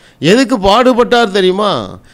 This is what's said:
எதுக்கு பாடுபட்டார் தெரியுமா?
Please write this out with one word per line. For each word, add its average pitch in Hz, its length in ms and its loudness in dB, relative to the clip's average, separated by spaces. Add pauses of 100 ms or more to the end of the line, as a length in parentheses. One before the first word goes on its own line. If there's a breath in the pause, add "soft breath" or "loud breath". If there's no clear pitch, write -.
(180 soft breath)
எதுக்கு 226 400 0
பாடுபட்டார் 233 720 2
தெரியுமா? 185 680 -2 (160 soft breath)